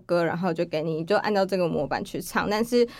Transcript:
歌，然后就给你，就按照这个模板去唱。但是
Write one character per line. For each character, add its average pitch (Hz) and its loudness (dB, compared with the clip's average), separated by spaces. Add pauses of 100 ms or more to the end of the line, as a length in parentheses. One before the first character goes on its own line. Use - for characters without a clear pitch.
歌， 170 2
然 160 -2
后 180 0
就 170 -2
给 156 -2
你， 160 -2
就 202 2
按 214 0
照 196 4
这 190 -2
个 180 2
模 156 0
板 139 -2
去 - -8
唱。 - -2
但 214 0
是 240 4 (140)